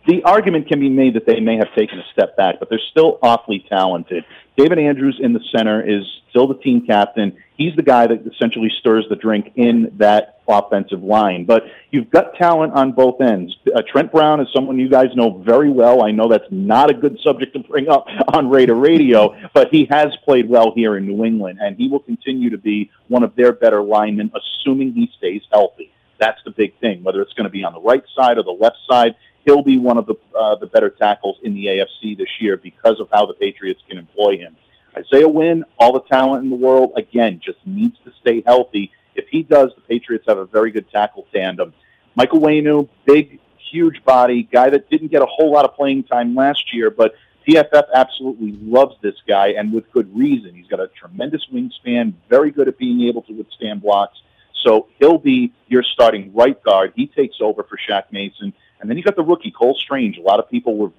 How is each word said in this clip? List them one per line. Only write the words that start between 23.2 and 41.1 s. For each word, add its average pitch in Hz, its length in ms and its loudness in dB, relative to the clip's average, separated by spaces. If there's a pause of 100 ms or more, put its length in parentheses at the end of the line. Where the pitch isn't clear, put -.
of 107 120 -4
their 123 180 4
better 107 300 0
linemen, 107 520 -2
assuming 135 580 -6
he 117 260 -2
stays 98 240 -8 (100)
healthy. 101 400 -2 (260)
That's 110 260 -4
the 110 60 -16
big 104 280 -4
thing, 98 240 -6
whether 95 180 -4
it's - 140 -8
gonna 101 160 -6
be 95 140 -10
on 85 100 -10
the 82 60 -20
right 123 240 0 (100)
side 123 240 2
or 107 40 0
the 92 100 -8
left 107 260 0 (100)
side. 120 280 2 (280)
He'll 143 180 6
be 135 160 2
one 123 180 0
of 107 100 -2
the, 107 100 -6 (200)
uh, 107 200 0
the 104 100 -10
better 107 240 0
tackles 101 540 -4
in 104 100 -8
the 98 140 -8
A 98 140 -2
F 95 60 -4 (140)
C 107 140 -10
this 92 120 -8 (120)
year 101 160 -2
because 107 420 -2
of 107 140 -12
how 104 140 2
the 95 80 -10
Patriots 98 540 -8
can 95 80 -16
employ 98 420 -2
him. 85 180 -20 (420)
Isaiah 139 300 4
Wynn, 160 360 -2 (140)
all 120 140 6
the 131 80 -2
talent 131 420 0
in 131 80 -6
the 127 60 -4
world, 131 400 2
again, 113 480 -2
just - 200 -14
needs 107 400 -4
to - 160 -20
stay 117 240 -2
healthy. 120 460 0 (240)
If - 140 -10
he 160 160 -4
does, 139 320 2
the - 60 -20
Patriots 117 440 -6
have 104 120 0
a 95 80 -10
very 107 260 0
good 104 180 -8
tackle 104 420 -6